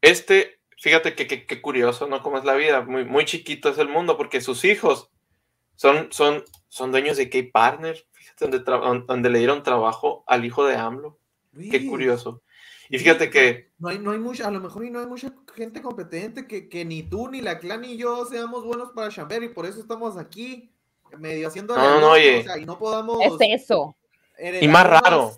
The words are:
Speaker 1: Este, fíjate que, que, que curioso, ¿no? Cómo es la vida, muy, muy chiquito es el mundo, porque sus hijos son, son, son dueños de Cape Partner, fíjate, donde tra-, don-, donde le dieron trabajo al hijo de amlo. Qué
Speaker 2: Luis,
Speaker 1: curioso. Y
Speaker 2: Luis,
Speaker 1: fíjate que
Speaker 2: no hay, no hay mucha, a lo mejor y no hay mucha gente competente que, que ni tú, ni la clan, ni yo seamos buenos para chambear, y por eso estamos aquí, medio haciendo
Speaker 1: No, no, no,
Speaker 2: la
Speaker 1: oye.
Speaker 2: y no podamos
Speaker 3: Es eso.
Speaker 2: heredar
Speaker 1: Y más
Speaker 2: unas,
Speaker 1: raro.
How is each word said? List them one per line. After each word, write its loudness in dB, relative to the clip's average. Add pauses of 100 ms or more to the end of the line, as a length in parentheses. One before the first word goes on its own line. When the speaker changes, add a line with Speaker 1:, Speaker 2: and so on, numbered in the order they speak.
Speaker 1:
Este, 4 (160)
fíjate 0
que, -6
que, -10
que -12
curioso, -2
¿no? -6
Cómo -6
es -6
la 2
vida, 2
muy, -6
muy 2
chiquito -4
es -4
el 0
mundo, 0
porque -4
sus -6
hijos 0 (640)
son, 4
son, 0 (240)
son -8
dueños 0
de -2
Cape -4
Partner, 0 (160)
fíjate, -12
donde -4
tra-, 0
don-, -2
donde -2
le 2
dieron 0
trabajo -2
al 0
hijo -2
de 2
amlo. -8 (340)
Qué -4
Speaker 2:
Luis, -6
Speaker 1:
curioso. -4 (480)
Y -8
Speaker 2:
Luis, -4
Speaker 1:
fíjate 4
que 2
Speaker 2:
no -10
hay, -8
no -6
hay -6
mucha, -8
a -4
lo -6
mejor -12
y -12
no -10
hay -10
mucha -14 (220)
gente -14
competente -12
que, -14
que -10
ni -10
tú, -10
ni -12
la -6
clan, -10
ni -14
yo -6
seamos -10
buenos -10
para -8
chambear, -10
y -10
por -12
eso -12
estamos -10
aquí, -16 (440)
medio -8
haciendo -8
Speaker 1:
No, 2
no, 6
no, 6
Speaker 2:
la 8
Speaker 1:
oye. 6 (140)
Speaker 2:
y -14
no -12
podamos -4 (220)
Speaker 3:
Es 2
eso. -2 (400)
Speaker 2:
heredar -4
Speaker 1:
Y 6
más 10
Speaker 2:
unas, 8
Speaker 1:
raro. 4